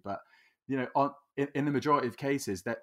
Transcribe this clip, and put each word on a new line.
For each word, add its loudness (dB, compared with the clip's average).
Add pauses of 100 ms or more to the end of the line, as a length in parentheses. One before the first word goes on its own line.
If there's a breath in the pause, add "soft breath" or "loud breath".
but, -6 (480)
you -2
know, -2
on, 2 (260)
in, 0
in 2
the 2
majority 2
of -4
cases, -2
that -2